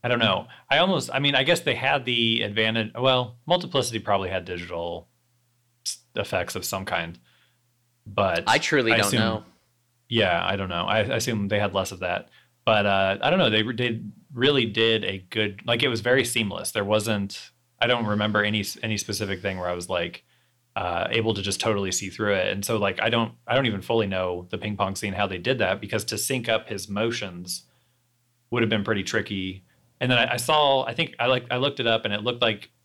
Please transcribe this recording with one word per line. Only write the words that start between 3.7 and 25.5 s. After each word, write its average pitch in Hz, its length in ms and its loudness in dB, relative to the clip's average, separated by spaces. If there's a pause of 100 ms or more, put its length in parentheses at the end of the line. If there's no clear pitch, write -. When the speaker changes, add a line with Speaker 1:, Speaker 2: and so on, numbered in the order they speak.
Speaker 1:
probably 98 300 0
had 90 160 -4
digital 87 640 -8 (760)
s-, - 120 -8 (180)
effects 95 400 -4
of 92 80 -6
some 95 220 -6
kind, 85 340 -4 (880)
but 95 400 0
Speaker 2:
I 123 120 4
truly 123 340 2
Speaker 1:
I 117 40 4
Speaker 2:
don't 104 100 2
Speaker 1:
assume 113 120 0
Speaker 2:
know. 110 240 0 (640)
Speaker 1:
Yeah, 92 380 2
I 95 100 0
don't 98 140 -4
know. 87 160 -2
I, 104 140 2
I 120 180 0
assume 107 320 -2
they 104 100 2
had 101 140 0
less 95 180 0
of 90 80 -14
that. 90 300 -4 (340)
But, 107 220 4
uh, 98 360 4
I 135 80 2
don't 185 100 4
know. 139 100 4
They 107 140 2
re-, 117 120 -4
they 117 260 -2 (320)
really 131 320 2
did 113 380 2
a 98 140 -4 (140)
good, 104 340 -2
like, 120 180 0
it 135 60 2
was 113 100 0
very 123 240 4
seamless. 95 480 -2
There 104 140 -2
wasn't, 104 680 0 (300)
I 120 60 2
don't 120 180 2
remember 104 380 2
any 104 180 2
s-, - 200 -6
any 110 160 -2
specific 98 440 -4
thing 95 180 -4
where 90 80 -4
I 87 60 -2
was, 87 160 -8
like, 87 340 -4 (540)
uh, 90 340 -2
able 113 220 2
to 98 80 -4
just 95 180 -4
totally 101 320 0
see 95 180 -4
through 101 260 0
it. 95 180 0
And 98 100 -4
so, 113 140 -2
like, 98 240 0
I 110 80 2
don't, 117 240 0 (120)
I 117 100 -2
don't 135 100 4
even 101 160 -2
fully 113 260 2
know 90 420 -2
the 104 80 -6
ping 104 200 -6
pong 98 180 0
scene, 101 180 -4
how 101 140 0
they 95 120 -4
did 123 180 0